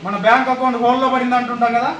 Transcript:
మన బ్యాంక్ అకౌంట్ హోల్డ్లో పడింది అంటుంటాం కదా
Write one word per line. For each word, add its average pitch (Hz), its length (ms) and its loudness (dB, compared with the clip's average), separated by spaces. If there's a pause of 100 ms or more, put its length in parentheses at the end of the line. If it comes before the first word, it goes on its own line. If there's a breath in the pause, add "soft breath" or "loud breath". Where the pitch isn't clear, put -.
మన 196 180 -6
బ్యాంక్ 254 280 4
అకౌంట్ 247 300 -2
హోల్డ్లో 247 300 2
పడింది 247 240 0
అంటుంటాం 233 400 0
కదా 254 240 0